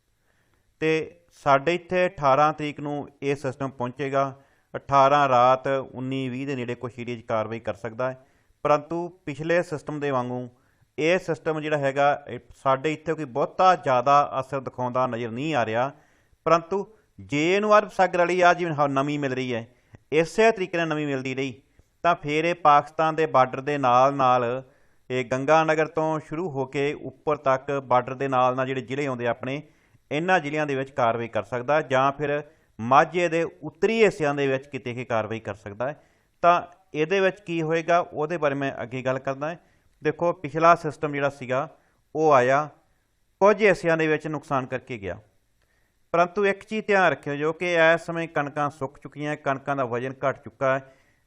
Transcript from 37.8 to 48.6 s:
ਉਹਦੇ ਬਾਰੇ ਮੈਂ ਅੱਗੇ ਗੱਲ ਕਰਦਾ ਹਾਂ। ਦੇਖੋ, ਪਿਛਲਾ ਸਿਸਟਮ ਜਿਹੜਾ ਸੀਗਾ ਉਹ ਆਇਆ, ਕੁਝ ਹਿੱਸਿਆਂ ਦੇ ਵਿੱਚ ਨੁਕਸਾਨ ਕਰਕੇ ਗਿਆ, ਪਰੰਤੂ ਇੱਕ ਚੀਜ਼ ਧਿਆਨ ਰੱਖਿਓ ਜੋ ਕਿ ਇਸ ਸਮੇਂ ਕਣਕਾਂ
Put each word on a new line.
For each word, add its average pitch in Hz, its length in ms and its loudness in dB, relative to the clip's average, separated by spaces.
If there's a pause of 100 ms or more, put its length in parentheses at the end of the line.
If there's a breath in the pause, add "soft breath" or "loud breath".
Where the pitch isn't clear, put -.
ਉਹਦੇ 156 360 -6
ਬਾਰੇ 147 180 0
ਮੈਂ 139 160 -4 (120)
ਅੱਗੇ 123 180 -10
ਗੱਲ 131 180 -2
ਕਰਦਾ 135 300 -6
ਹਾਂ। 175 60 -10 (460)
ਦੇਖੋ, 151 320 -2
ਪਿਛਲਾ 160 420 4
ਸਿਸਟਮ 156 380 -6
ਜਿਹੜਾ 143 160 -2
ਸੀਗਾ 131 380 -2 (480 soft breath)
ਉਹ 156 160 4
ਆਇਆ, 135 360 4 (760)
ਕੁਝ 202 220 6
ਹਿੱਸਿਆਂ 170 340 4
ਦੇ 160 100 0
ਵਿੱਚ 151 200 0
ਨੁਕਸਾਨ 143 380 -4
ਕਰਕੇ 123 320 -10
ਗਿਆ, 95 200 -8 (960)
ਪਰੰਤੂ 175 320 2
ਇੱਕ 196 180 -2
ਚੀਜ਼ 214 240 -8
ਧਿਆਨ 190 240 4
ਰੱਖਿਓ 143 240 -6
ਜੋ 151 180 -2
ਕਿ 175 200 -4
ਇਸ 165 320 4
ਸਮੇਂ 165 220 -6
ਕਣਕਾਂ 151 420 -4